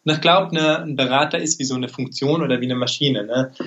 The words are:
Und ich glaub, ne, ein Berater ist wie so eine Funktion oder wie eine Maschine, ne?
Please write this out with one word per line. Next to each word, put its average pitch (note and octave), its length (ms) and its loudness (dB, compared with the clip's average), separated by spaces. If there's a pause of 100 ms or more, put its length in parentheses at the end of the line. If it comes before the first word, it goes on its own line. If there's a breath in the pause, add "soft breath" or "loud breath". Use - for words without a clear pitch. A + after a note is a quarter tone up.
Und D#3 80 0
ich D3+ 100 0
glaub, F3 300 4
ne, D#3 280 2
ein D3+ 160 -6
Berater C3+ 420 2
ist D#3+ 220 -2
wie C3+ 40 -4
so B2+ 120 -2
eine B2+ 120 -4
Funktion C#3 540 -2
oder B2+ 180 0
wie B2 60 -4
eine B2+ 100 -2
Maschine, B2 480 0
ne? B2+ 280 -2 (160 loud breath)